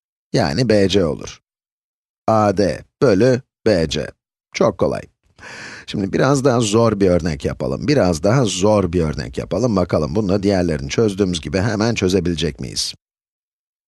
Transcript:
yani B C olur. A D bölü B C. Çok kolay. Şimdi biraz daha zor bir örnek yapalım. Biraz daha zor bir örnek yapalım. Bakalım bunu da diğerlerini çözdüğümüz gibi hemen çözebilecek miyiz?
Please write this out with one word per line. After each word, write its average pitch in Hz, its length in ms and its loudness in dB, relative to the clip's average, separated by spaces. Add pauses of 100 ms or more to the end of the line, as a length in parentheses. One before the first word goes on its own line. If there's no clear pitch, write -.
(320)
yani 107 360 0
B 101 200 4
C 92 160 2
olur. 64 380 -6 (880)
A 107 280 2
D 95 280 -2 (180)
bölü 123 400 4 (240)
B 85 220 2
C. 69 220 -6 (420)
Çok - 260 0
kolay. 67 240 -2 (840)
Şimdi 95 260 -4
biraz 139 320 2
daha 123 160 2
zor 110 400 2
bir 98 100 4
örnek 82 340 0
yapalım. 67 440 -4
Biraz 92 340 2
daha 117 220 2
zor 95 480 2
bir 90 80 0
örnek 71 380 -4
yapalım. 98 380 -2
Bakalım 82 380 0
bunu 107 140 0
da 98 140 0
diğerlerini 87 460 0
çözdüğümüz 95 520 0
gibi 73 180 -4
hemen 107 360 0
çözebilecek 85 640 -2
miyiz? 58 340 -8 (920)